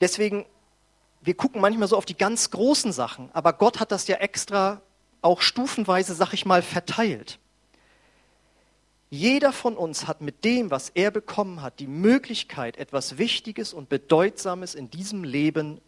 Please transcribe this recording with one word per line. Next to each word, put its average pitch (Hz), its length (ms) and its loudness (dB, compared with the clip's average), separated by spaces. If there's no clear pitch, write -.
deswegen, 202 440 0
wir 175 140 -2
gucken 247 260 -2
manchmal 208 260 2
so 202 100 4
auf 190 80 0
die 180 120 -10
ganz 214 340 0
großen 247 400 2
Sachen, 127 420 -6
aber 165 200 2
Gott - 260 2
hat 220 120 -2
das 196 160 -4
ja 233 100 2
extra 202 640 -2
auch 170 200 4
stufenweise, 190 720 0
sag 180 200 0
ich - 120 -4
mal, 185 160 6
verteilt. - 800 -2
Jeder 262 400 2
von 233 240 -4
uns 160 320 -6
hat 160 140 -6
mit 147 240 -6
dem, 233 240 2
was - 200 -4
er 190 200 0
bekommen 196 540 -6
hat, - 160 -12
die 139 80 -12
Möglichkeit, 185 920 0
etwas 135 400 -6
Wichtiges 220 560 -4
und 147 160 -14
Bedeutsames 180 840 0
in 131 160 -12
diesem 190 320 -8
Leben 151 640 -2